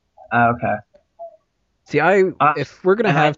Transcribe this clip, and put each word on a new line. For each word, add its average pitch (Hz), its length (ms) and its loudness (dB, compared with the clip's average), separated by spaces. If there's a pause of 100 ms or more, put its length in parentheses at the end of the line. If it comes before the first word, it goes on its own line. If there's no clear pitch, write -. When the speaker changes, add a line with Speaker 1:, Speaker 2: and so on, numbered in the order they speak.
(320)
Speaker 1:
Oh, 120 240 2
okay. 104 200 -4 (1080)
Speaker 2:
See, 147 160 -4
I, 190 220 2 (180)
Speaker 1:
Uh, 147 160 2
Speaker 2:
if - 280 -10
we're 185 100 4
gonna 214 160 -2
Speaker 1:
and 151 80 0
I, 156 80 2
Speaker 2:
have 151 120 -2